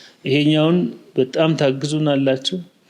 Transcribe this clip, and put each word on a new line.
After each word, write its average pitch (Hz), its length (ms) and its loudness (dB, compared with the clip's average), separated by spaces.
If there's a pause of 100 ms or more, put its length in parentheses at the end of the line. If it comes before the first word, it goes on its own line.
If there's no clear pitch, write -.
(260)
ይሄኛውን 151 520 2 (360)
በጣም 147 420 0
ታግዙናላችሁ። 139 1000 -2 (320)